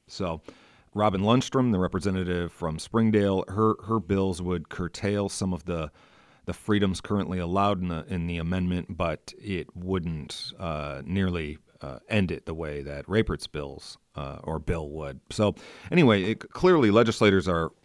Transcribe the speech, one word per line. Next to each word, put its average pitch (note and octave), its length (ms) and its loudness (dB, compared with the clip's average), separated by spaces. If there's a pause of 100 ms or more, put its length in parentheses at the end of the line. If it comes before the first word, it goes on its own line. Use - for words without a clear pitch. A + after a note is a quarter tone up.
So E2+ 340 -6 (540)
Robin G2+ 280 2
Lundstrom, B2 500 4
the F#2+ 60 4
representative F2+ 760 -2
from D#2+ 260 -6
Springdale, G#2 720 4
her, G#2+ 260 2 (100)
her A2+ 160 0
bills F#2+ 400 0
would F2 280 -4
curtail G2 600 -4
some F#2+ 240 -4
of F2 120 -6
the, D#2+ 260 -6 (560)
the E2+ 80 -6
freedoms G2+ 460 0
currently F#2+ 380 -4
allowed F#2 440 0
in F2+ 60 -2
the, E2 200 -6
in E2+ 180 -4
the F2 120 -4
amendment, F2+ 580 -2
but E2 420 -4
it F#2+ 360 -8
wouldn't, F2 840 -6
uh, D2 460 -6
nearly, E2+ 540 -2 (240)
uh, C2+ 160 -12 (100)
end G2 220 0
it - 160 -8
the E2 80 -8
way D2+ 260 -6
that C#2+ 260 -10
Rapert's F#2+ 400 0
bills, C#2 520 -12 (160)
uh, C#2+ 280 -8
or D#2+ 160 -4
bill D#2 300 -4
would. D2 400 -10
So G#2 260 0 (380)
anyway, A#2+ 300 6
it, G#2+ 300 -4
clearly E3 380 6
legislators G#2 560 6
are E2 260 0 (120)